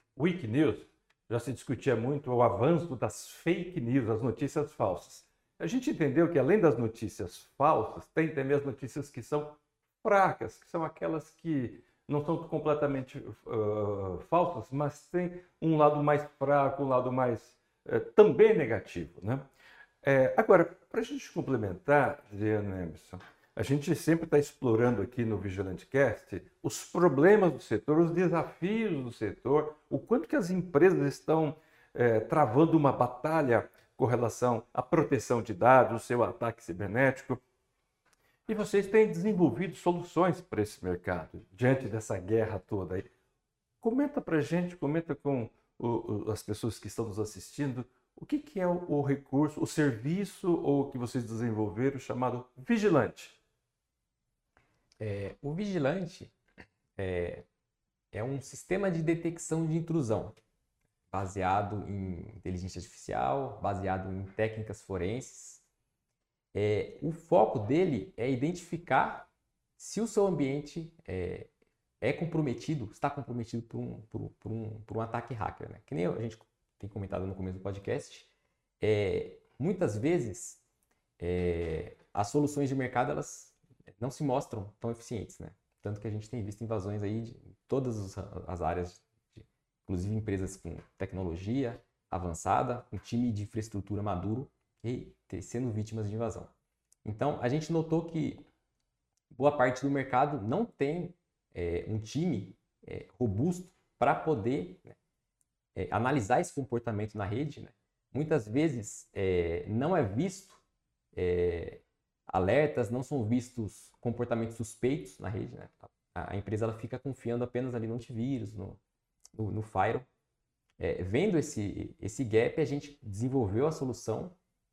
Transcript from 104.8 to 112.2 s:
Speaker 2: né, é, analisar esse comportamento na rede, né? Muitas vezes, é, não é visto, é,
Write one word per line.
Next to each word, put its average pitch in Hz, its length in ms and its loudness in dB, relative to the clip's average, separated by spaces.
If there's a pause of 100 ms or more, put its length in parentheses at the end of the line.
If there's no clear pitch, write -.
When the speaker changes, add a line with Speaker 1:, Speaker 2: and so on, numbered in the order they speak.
Speaker 2:
né, - 120 -20 (800)
é, 92 160 -4
analisar 123 500 2
esse 175 120 -8
comportamento 113 640 -4
na 104 100 -4
rede, 113 360 -4
né? 98 80 -18 (440)
Muitas 147 340 0
vezes, 123 640 -2
é, 87 540 2
não 131 280 0
é 156 80 4
visto, 120 500 -4 (640)
é, 87 640 0 (480)